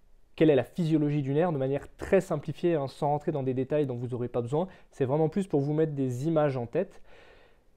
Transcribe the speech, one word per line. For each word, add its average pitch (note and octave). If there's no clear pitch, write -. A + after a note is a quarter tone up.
quelle D#3+
est D3
la B2
physiologie D3+
du C3+
nerf E3+
de D3
manière C3+
très G3
simplifiée, E3+
hein, C#3
sans C#3+
rentrer D3
dans C#3
des C3
détails C3+
dont A#2+
vous B2
n'aurez A#2+
pas B2
besoin. D3
C'est C#3
vraiment D3+
plus F#3+
pour C#3+
vous D3
mettre D#3
des C3
images D3+
en A#2+
tête. -